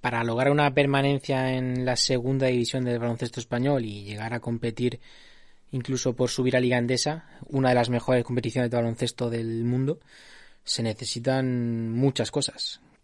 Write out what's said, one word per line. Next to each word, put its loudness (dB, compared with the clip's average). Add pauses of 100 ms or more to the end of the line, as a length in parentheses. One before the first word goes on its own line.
para 0
lograr 2
una 4
permanencia 2
en -2
la 2
segunda 2
división 0
del 0
baloncesto -4
español 0
y -10
llegar -8
a -6
competir -2 (720)
incluso -2
por 0
subir 2
a 6
Liga 2
Endesa, -2 (240)
una 2
de 6
las 4
mejores 2
competiciones -2
de -2
baloncesto -2
del -2
mundo, 0 (640)
se -4
necesitan -2
muchas 0
cosas. -6 (240)